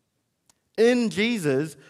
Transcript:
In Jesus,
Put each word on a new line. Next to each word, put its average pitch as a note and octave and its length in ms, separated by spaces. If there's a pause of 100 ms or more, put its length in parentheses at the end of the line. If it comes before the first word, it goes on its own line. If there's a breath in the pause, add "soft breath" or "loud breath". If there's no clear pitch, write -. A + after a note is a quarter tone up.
(760)
In A#3 320
Jesus, D#3+ 680 (140 loud breath)